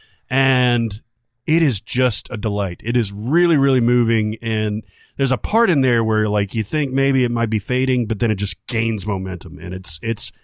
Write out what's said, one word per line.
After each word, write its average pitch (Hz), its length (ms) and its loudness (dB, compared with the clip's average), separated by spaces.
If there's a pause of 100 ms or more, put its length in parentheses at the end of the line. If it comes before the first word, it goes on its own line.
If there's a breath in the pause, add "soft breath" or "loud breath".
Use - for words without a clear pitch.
(300 soft breath)
And 123 720 0 (460)
it 165 160 2
is 123 160 2
just - 520 -2
a 117 60 -6
delight. 101 460 -4
It 123 120 0
is 107 160 0
really, 151 460 2
really 135 240 4
moving. 113 600 2
And 110 420 -2 (340 soft breath)
there's 135 140 0
a 127 60 0
part 226 340 0
in 147 100 2
there 120 220 2
where, 107 260 2
like, 104 240 0
you 110 100 0
think 147 280 -2
maybe 135 320 2
it 120 80 0
might 117 180 0
be 110 100 0
fading, 127 460 0
but 104 140 -4
then 117 120 2
it 104 40 0
just 98 320 -6
gains 113 400 -2
momentum. 92 520 -6
And 90 140 -8
it's, 92 300 -8
it's 113 280 -4 (120)